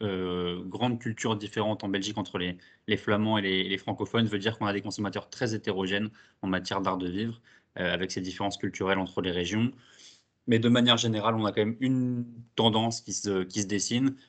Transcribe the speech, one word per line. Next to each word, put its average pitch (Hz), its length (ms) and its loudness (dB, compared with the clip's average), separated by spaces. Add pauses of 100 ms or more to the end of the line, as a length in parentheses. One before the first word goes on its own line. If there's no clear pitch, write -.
euh, 90 640 -2
grandes 117 340 -2
cultures 113 380 -2
différentes 104 480 -2
en 101 60 -2
Belgique 98 260 -2
entre 98 220 -4
les, 90 180 -2 (300)
les 107 100 2
flamands 107 400 2
et 101 60 2
les, 95 260 2
les 95 80 -2
francophones 110 480 0
veut 104 140 0
dire 110 180 0
qu'on 113 80 -4
a 101 80 2
des 101 80 0
consommateurs 101 480 -4
très 113 260 -4
hétérogènes 101 540 -2 (320)
en 98 80 -4
matière 92 320 0
d'art 95 160 0
de 90 140 -4
vivre, 113 320 -6 (360)
euh, 90 140 0
avec 92 180 -2
ces 98 120 -4
différences 98 340 -4
culturelles 95 400 0
entre 95 240 -2
les 90 100 -2
régions. 92 400 0 (760)
Mais 117 120 6
de 117 120 6
manière 120 260 6
générale, 113 380 0
on 110 100 0
a 98 80 0
quand 110 80 0
même 110 200 2
une 127 440 0 (320)
tendance 113 460 4
qui 98 100 -10
se, 95 300 0
qui 92 180 -4
se 98 60 -2
dessine, 117 500 0 (120)